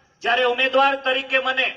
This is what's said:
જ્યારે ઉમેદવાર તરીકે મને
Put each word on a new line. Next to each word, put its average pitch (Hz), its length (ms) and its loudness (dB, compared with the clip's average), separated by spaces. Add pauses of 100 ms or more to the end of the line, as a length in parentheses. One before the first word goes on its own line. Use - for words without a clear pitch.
(220)
જ્યારે 240 240 0
ઉમેદવાર 262 520 2
તરીકે 262 420 -2
મને 262 380 -2